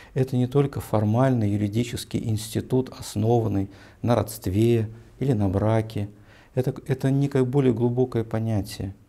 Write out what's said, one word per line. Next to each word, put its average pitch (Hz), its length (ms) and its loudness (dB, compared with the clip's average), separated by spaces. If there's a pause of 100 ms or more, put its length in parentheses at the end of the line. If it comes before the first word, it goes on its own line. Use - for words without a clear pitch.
(140)
это 131 220 0
не 123 100 2
только 139 340 0
формальный 110 720 2
юридический 104 760 -2
институт, 110 680 -2
основанный 107 720 0 (340)
на 117 120 2
родстве 107 760 2 (300)
или 131 140 0
на 104 160 2
браке. 104 600 0 (460)
Это, 131 200 -2 (120)
это 135 240 0
некое 139 340 2
более 127 300 2
глубокое 120 500 0
понятие. 110 720 -4 (140)